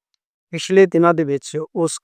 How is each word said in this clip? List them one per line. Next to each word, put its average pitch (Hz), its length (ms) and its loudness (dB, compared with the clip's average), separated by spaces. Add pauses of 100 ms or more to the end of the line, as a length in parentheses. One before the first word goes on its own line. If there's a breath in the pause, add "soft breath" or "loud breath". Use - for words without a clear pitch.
(500)
ਪਿਛਲੇ 185 360 2
ਦਿਨਾਂ 170 280 2
ਦੇ 160 100 -2
ਵਿੱਚ 139 340 -6 (160)
ਉਸ 165 300 -4